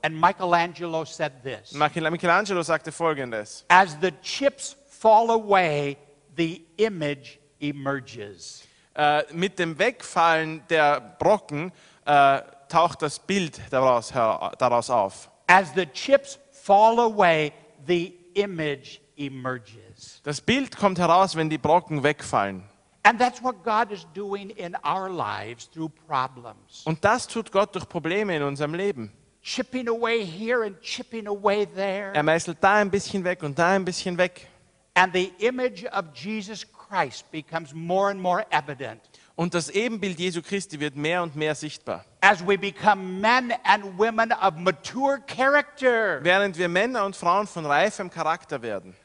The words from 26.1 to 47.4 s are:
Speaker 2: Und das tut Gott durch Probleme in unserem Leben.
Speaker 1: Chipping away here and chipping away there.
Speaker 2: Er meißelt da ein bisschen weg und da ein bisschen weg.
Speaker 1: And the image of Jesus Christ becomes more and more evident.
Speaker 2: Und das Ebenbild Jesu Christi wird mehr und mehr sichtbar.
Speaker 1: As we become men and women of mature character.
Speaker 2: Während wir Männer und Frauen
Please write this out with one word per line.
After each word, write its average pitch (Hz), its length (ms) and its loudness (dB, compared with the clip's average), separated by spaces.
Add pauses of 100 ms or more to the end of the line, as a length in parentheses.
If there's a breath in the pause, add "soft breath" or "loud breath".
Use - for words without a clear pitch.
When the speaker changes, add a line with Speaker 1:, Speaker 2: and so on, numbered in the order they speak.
Speaker 2:
Und 160 180 -4
das 220 240 2
tut - 240 -8
Gott 196 220 0
durch - 160 -8
Probleme 180 460 -2
in 147 80 -2
unserem 143 320 -4
Leben. 170 360 -6 (300)
Speaker 1:
Chipping 247 480 -6
away 233 340 0
here 220 400 -2
and 202 180 -8
chipping 226 460 -10
away 208 380 0
there. 196 480 -6
Speaker 2:
Er 151 80 2
meißelt 160 400 0
da 196 140 6
ein 208 160 4
bisschen 196 320 -2
weg 180 180 -2
und 143 160 -6
da 170 140 4
ein 196 120 2
bisschen 180 360 -6
weg. - 280 -2 (460)
Speaker 1:
And 185 200 6
the 185 260 0
image 247 460 -2
of 196 280 -4
Jesus 196 580 -10
Christ - 600 -6
becomes 160 420 -8
more 180 380 0
and 196 100 -8
more 180 300 0
evident. 135 500 -4 (340 soft breath)
Speaker 2:
Und 170 200 -2
das 151 140 -2
Ebenbild 196 500 -4
Jesu 175 240 -4
Christi 185 360 -8
wird 143 160 -4
mehr 160 280 -2
und 156 120 -8
mehr 156 200 -2
sichtbar. - 500 -10 (140)
Speaker 1:
As 185 260 4
we 196 100 2
become 196 460 0 (180)
men 240 320 2 (120)
and 196 340 2
women 226 340 2
of 190 260 2
mature 226 680 -2
character. 254 960 0
Speaker 2:
Während 190 320 2
wir 175 140 -2
Männer 214 360 0
und 196 100 -8
Frauen 190 320 0